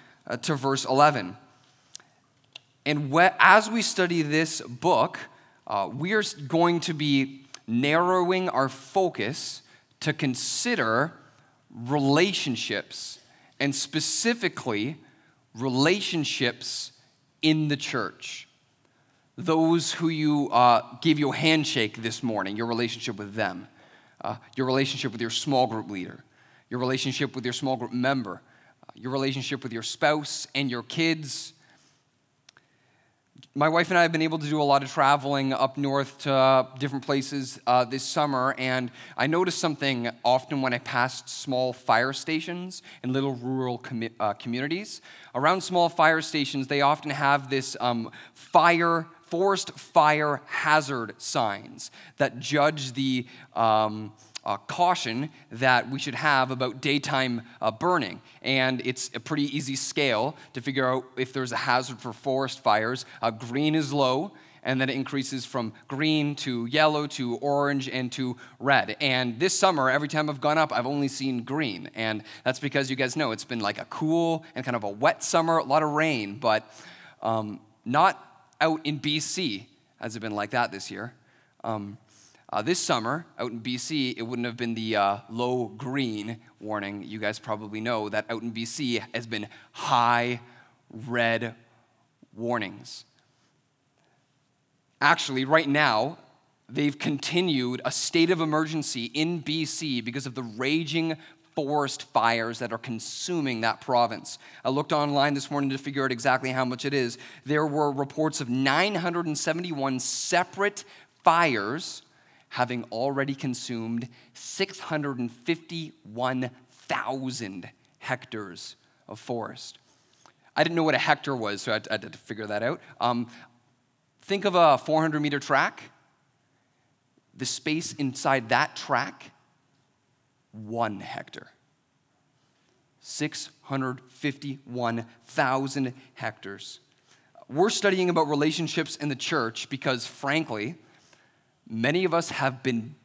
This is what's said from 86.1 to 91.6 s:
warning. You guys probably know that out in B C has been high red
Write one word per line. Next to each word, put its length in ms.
warning. 420
You 160
guys 220
probably 400
know 300
that 200
out 140
in 80
B 140
C 360
has 100
been 220
high 720
red 640